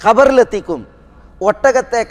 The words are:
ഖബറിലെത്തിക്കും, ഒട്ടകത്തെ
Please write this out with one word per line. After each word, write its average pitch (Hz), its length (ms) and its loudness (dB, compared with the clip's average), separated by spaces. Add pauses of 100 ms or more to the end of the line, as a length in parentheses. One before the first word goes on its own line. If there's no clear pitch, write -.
ഖബറിലെത്തിക്കും, 220 840 0 (560)
ഒട്ടകത്തെ 233 680 -2